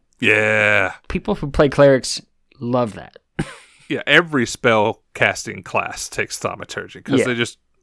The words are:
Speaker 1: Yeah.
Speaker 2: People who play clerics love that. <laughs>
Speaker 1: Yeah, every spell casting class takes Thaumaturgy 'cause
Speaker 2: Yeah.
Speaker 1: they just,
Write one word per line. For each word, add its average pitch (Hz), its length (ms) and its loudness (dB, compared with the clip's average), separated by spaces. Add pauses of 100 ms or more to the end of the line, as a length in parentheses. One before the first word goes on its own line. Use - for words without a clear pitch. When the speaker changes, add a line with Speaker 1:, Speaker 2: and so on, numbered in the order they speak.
(200)
Speaker 1:
Yeah. 107 720 2 (160)
Speaker 2:
People 190 260 -4
who 151 160 -6
play - 160 4
clerics 139 540 4 (380)
love 120 340 -2
that. - 240 -20 (220)
<laughs> - 60 -4 (440)
Speaker 1:
Yeah, 135 180 -6
every 151 380 2
spell 110 560 2 (120)
casting 107 500 -2
class - 440 -6
takes - 320 -8
Thaumaturgy 95 640 -10
'cause 135 180 0
Speaker 2:
Yeah. 113 60 2
Speaker 1:
they 123 100 -2
just, 117 220 -4 (260)